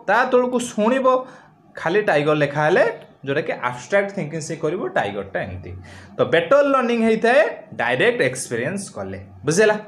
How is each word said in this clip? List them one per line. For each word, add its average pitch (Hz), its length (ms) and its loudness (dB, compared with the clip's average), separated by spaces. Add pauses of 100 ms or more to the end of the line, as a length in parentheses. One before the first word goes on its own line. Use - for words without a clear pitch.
ତା 226 180 4
ତଳକୁ 247 340 2
ଶୁଣିବ, 254 680 0 (540)
ଖାଲି 185 200 0 (100)
ଟାଇଗର 151 340 2
ଲେଖା 143 240 -2
ହେଲେ, 214 160 4 (420)
ଯୋଉଟାକି 139 280 -2 (160)
ଆବଷ୍ଟ୍ରାକ୍ଟ 196 480 -2
ଥିଙ୍କିଂ 160 300 -6
ସେ 170 60 -6 (100)
କରିବ, 170 180 -2 (160)
ଟାଇଗରଟା 104 480 -4
ଏମିତି। 92 260 -12 (460)
ତ - 20 -8 (140)
ବେଟର 214 300 4 (100)
ଲର୍ଣ୍ଣିଂ 240 340 0
ହେଇଥାଏ 233 340 4 (400)
ଡାଇରେକ୍ଟ 156 380 2 (100)
ଏକ୍ସପିରିଏନ୍ସ 135 540 -6 (120)
କଲେ, 95 240 -10 (260)
ବୁଝିହେଲା? 208 300 4 (120)